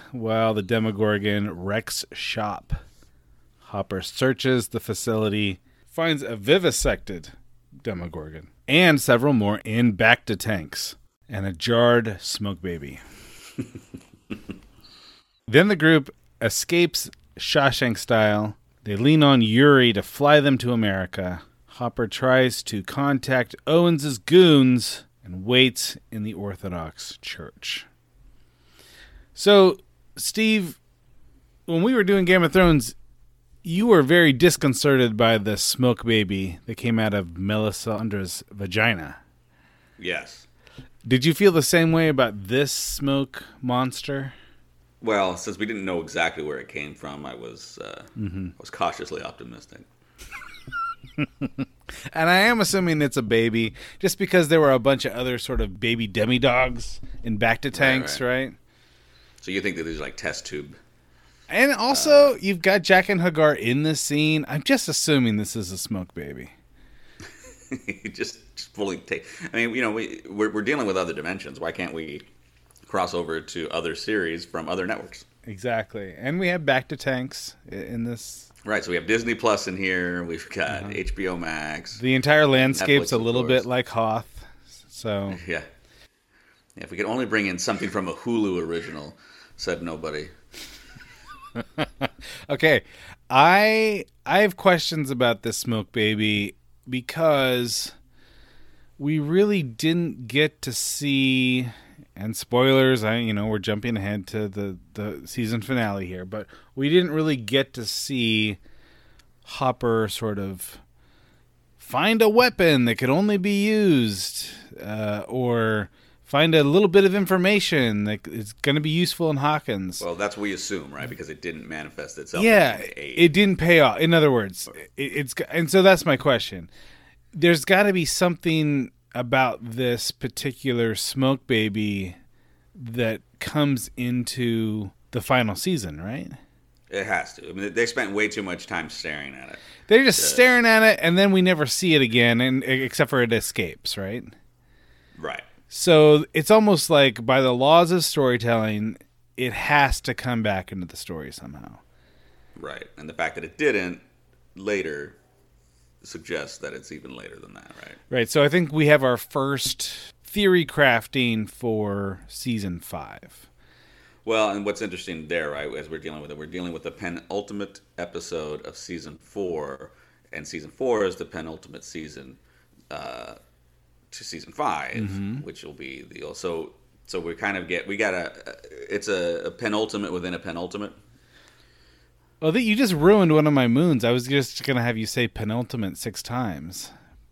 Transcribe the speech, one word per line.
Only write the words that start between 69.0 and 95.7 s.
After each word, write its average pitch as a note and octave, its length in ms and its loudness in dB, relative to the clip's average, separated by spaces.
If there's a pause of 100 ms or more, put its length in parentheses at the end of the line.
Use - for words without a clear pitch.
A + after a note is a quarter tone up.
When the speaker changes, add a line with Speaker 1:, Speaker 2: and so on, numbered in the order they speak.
Speaker 2:
I A2+ 40 -4
mean, A#2 180 -2
you B2+ 60 -2
know, A2+ 100 -2
we, A2 380 -8
we're, G#2 220 -2
we're G#2+ 100 -4
dealing B2+ 260 -2
with F#2+ 100 -2
other F2 160 -2
dimensions. D#2 460 -10
Why E2 120 -6
can't F2+ 220 -8
we D#2 280 -12 (680)
cross F#2 260 -4
over D#2+ 280 -4
to D#2 280 -10
other E2 260 -6
series E2+ 500 -4
from D#2+ 240 -10
other F2+ 160 -4
networks? - 400 -10 (200)
Speaker 1:
Exactly. G#2+ 720 -8
And C#3 220 -6
we F#3+ 80 -2
have F3 140 -2
Bacta C3+ 360 -2
tanks - 580 -8 (160)
i-, - 40 -12
in A#2 280 -8
this. - 480 -12 (140)
Speaker 2:
Right, G#2 180 -4
so F2+ 80 -10
we F2 40 0
have E2+ 120 -4
Disney A#2 280 0
Plus A2 320 0
in F#2 100 -8
here. F2+ 460 -4
We've E2 280 -10
got D2 320 -6
Speaker 1:
Uh-huh. G2+ 100 -12
Speaker 2:
H - 220 -6
B F#2+ 120 -4
O F#2 100 -4
Max. D#2 600 -10
Speaker 1:
The B2+ 160 0
entire D3 320 4
landscape's C3+ 640 2
Speaker 2:
Netflix, - 40 -4
Speaker 1:
a - 40 2
Speaker 2:
of A2 60 0
Speaker 1:
little A#2 180 0
Speaker 2:
course. B2 220 2
Speaker 1:
bit - 20 -8
like B2 240 -4
Hoth, A2+ 560 -4 (420)
so. G2 540 -6
Speaker 2:
<laughs> F2 60 -18
Yeah. E2 140 -6 (1160)
Yeah, - 60 -16
if - 80 -16
we F2 60 -16
could G2+ 100 -4
only B2 180 -4
bring G#2 220 -2
in F2+ 120 -6
something G#2 300 -6
from F#2+ 180 -6
a E2 60 -8
Hulu G#2 500 -2
original, D#2+ 540 -10 (400)
said E2+ 240 -6
nobody. D#2 520 -10
<laughs> - 1300 -18 (840)
Speaker 1:
Okay, D3 320 2 (480)
I, G3+ 760 4 (200)
I E3+ 140 2
have G3+ 180 2
questions D#3+ 520 2
about A#2+ 340 0
this A2+ 140 -4
smoke A2 340 -4